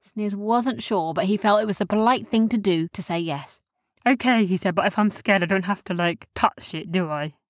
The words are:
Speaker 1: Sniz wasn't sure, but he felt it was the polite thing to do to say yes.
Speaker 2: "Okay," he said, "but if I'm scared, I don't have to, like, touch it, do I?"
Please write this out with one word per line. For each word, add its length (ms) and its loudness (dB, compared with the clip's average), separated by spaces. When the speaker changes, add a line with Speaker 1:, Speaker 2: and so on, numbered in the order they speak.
Speaker 1:
Sniz 320 -6
wasn't 480 -2
sure, 300 -2
but 120 -2
he 120 2
felt 240 2
it 60 -2
was 100 -2
the 80 0
polite 440 0
thing 200 2
to 80 0
do 360 0
to 80 -10
say 180 -4
yes. 400 -8
Speaker 2:
"Okay," 400 4
he 100 2
said, 180 -2
"but 120 0
if 120 0
I'm 120 4
scared, 340 0
I 40 -2
don't 160 0
have 220 -4
to, 80 -6
like, 400 -2
touch 400 -2
it, 180 -10
do 180 0
I?" 260 -6